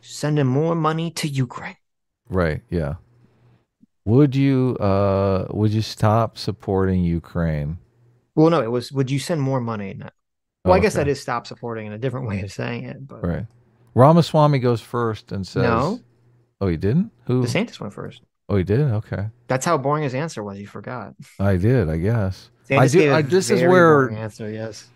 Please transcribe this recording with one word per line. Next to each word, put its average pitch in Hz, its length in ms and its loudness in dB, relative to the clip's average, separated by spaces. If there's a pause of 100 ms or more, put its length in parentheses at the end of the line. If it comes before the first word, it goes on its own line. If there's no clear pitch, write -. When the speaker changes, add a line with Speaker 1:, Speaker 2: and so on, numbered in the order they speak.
Speaker 1:
sending 147 440 -2
more 151 300 0
money 160 340 -2
to 160 180 -6
Ukraine. 135 500 -6 (520)
Speaker 2:
Right, 85 400 0
yeah. 78 260 -2 (1080)
Would 127 300 4
you, 135 440 2
uh, 98 720 0
would 104 220 0
you 107 100 0
stop 110 560 0
supporting 95 640 0
Ukraine? 82 760 -2 (560)
Speaker 1:
Well, 156 160 6
no, 160 100 2
it 113 80 -2
was, 120 220 -4
would 135 180 -2
you 139 80 -2
send 151 240 -4
more 135 180 -2
money? 107 380 -6
No. - 120 -14 (540)
Well, 180 100 4
Speaker 2:
Oh, 185 40 6
Speaker 1:
I - 20 4
guess 196 160 2
Speaker 2:
okay. 156 100 0
Speaker 1:
that 143 40 0
is 139 120 -2
stop 120 260 -6
supporting 113 400 -10
and 104 80 -10
a - 20 -12
different 127 300 -6
way 101 140 -4
of 98 100 -10
saying 123 340 -8
it. 135 220 -14
But 117 180 -12
Speaker 2:
Right. 131 200 -4 (500)
Ramaswamy 147 640 4
goes 120 220 0
first 113 500 -6
and 95 160 -6
says - 160 -2
Speaker 1:
No. 123 360 0 (600)
Speaker 2:
Oh, 98 60 0
he 85 100 0
didn't? 127 340 0 (140)
Who? 127 180 0
Speaker 1:
DeSantis 156 360 -4
went 104 140 -12
first. 95 280 -16 (280)
Speaker 2:
Oh, 104 80 0
he 92 60 2
did? 101 180 0
Okay. 107 460 -2 (200)
Speaker 1:
That's 131 180 -2
how 170 120 2
boring 143 260 -2
his 127 120 -4
answer 143 280 -6
was. 101 160 -10
You 101 80 -14
forgot. 107 460 -14 (260)
Speaker 2:
I 98 180 2
did, 104 320 2
I 80 80 -2
guess. 95 520 -2 (200)
Speaker 1:
DeSantis 135 100 2
Speaker 2:
I 127 80 6
do, 139 120 4
Speaker 1:
gave 147 120 4
a 147 40 4
Speaker 2:
I, 160 80 4
this 175 260 0
is - 100 4
Speaker 1:
very 170 120 4
Speaker 2:
where 170 220 8 (120)
Speaker 1:
boring 110 120 -6
answer, 110 340 -10
yes. 110 440 -10